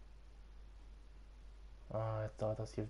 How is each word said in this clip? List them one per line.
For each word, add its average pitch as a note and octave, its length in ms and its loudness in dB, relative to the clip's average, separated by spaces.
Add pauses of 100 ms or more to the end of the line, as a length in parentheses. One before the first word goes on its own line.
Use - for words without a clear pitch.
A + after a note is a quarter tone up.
(1900)
Ah, A2 320 6
jetzt - 180 0
dauert G#2+ 180 8
das A2 140 2
hier G#2+ 180 4